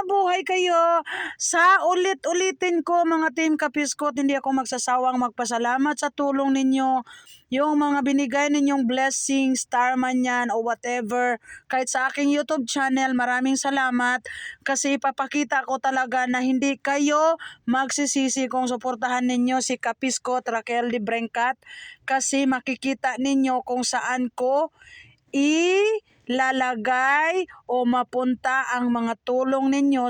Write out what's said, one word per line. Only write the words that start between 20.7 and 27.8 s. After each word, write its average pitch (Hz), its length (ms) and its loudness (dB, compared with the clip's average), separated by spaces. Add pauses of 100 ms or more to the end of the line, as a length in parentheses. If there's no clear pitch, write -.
de 240 80 -2
Brencat. 233 560 -2 (480)
Kasi 269 400 0
makikita 262 720 -2
ninyo 262 480 0
kung 247 160 -2
saan 247 480 -2
ko 277 400 0 (640)
ilalagay 285 2250 0 (160)
o 247 160 0